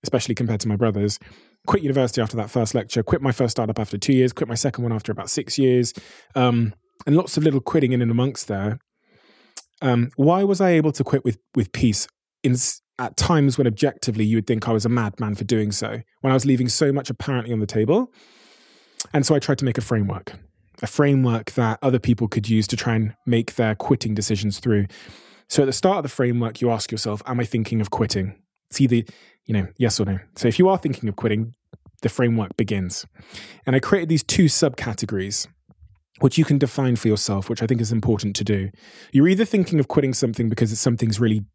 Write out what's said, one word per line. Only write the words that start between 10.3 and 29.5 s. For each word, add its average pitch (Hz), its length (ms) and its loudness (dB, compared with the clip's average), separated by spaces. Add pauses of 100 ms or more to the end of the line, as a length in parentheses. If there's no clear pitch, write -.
was 196 180 0
I 185 100 4
able 156 220 4
to 143 100 -2
quit - 220 0
with, 113 140 -2 (160)
with 113 160 0
peace - 360 0 (360)
in 127 100 2
s-, - 280 -4 (180)
at 123 180 -6
times 143 400 2
when 131 100 2
objectively 110 560 0
you 110 140 2
would 104 100 -2
think 113 220 0
I - 20 2
was 110 140 0
a 117 40 2
madman 110 460 -2
for - 80 -8
doing 107 280 0
so, 107 300 -6 (200)
when 135 100 2
I 131 40 4
was 131 100 2
leaving 127 240 2
so 139 240 0
much 139 160 -6
apparently 123 420 -4
on 113 80 -2
the 107 60 0
table? 135 480 0 (1000)
And 143 120 2
so 160 80 4
I 143 60 4
tried 135 180 -2
to 139 80 -4
make 123 140 -2
a - 20 -4
framework, 98 520 -4 (500)
a 107 40 -8
framework 131 680 2
that 117 280 0
other 127 160 2
people 117 300 0
could 107 200 -4
use 110 200 2
to 117 100 -2
try 117 160 -2
and 110 220 -2 (100)
make 117 300 0
their 113 180 0
quitting 110 400 -2
decisions 104 460 -4
through. 104 260 2 (640)
So - 140 2
at - 20 4
the 131 80 -2
start 190 240 2
of 156 60 -4
the 139 60 -6
framework, 120 520 -2
you 123 80 2
ask 110 220 -4
yourself, 107 340 -6
"Am 123 140 -4
I 123 40 -2
thinking 113 380 -2
of 104 80 -2
quitting?" 98 460 -2 (340)
It's - 100 -8
either, 123 180 4
you - 580 -8